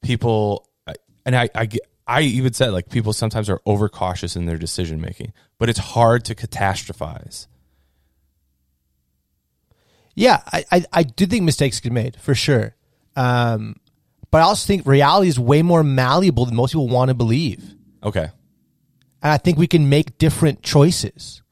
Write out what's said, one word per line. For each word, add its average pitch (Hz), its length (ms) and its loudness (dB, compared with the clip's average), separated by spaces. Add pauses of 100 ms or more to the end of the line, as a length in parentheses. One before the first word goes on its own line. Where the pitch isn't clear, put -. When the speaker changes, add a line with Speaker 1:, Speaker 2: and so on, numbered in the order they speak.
Speaker 1:
people, 110 640 -2 (180)
I, - 80 -14 (300)
and 127 120 0
I, 120 180 0
I 113 120 -2
get, 107 160 -6 (240)
I 127 160 0
even 131 300 0
said, 127 200 0
like, 90 180 -4
people 107 220 -2
sometimes 107 360 -4
are 98 180 -2
overcautious 92 720 -4
in 87 100 -4
their 82 120 -4
decision 80 420 -6
making, - 320 -12 (260)
but 117 100 -2
it's 117 100 -2
hard 117 480 2
to 113 80 -8
catastrophize. - 1120 -8 (2750)
Speaker 2:
Yeah, 226 280 2 (100)
I, 165 180 -4
I, 180 220 2
I 170 100 2
do 165 240 -2
think 196 180 -2
mistakes 143 360 0
get 120 120 -6
made, 120 280 -4
for - 140 0
sure. 113 400 -2 (420)
Um, 120 600 -2 (540)
but 156 80 6
I 160 40 6
also 196 240 2
think 190 200 0
reality 143 420 4
is 139 100 0
way 135 240 4
more 170 200 4
malleable 135 640 2
than 120 80 -4
most 123 180 0
people 147 160 -2
wanna 127 260 2
believe. 120 600 -2 (280)
Speaker 1:
Okay. 95 260 -4 (960)
Speaker 2:
And 147 100 2
I 147 60 2
think 165 200 0
we 170 80 4
can 151 220 2
make 147 300 0
different 160 440 0
choices. - 880 0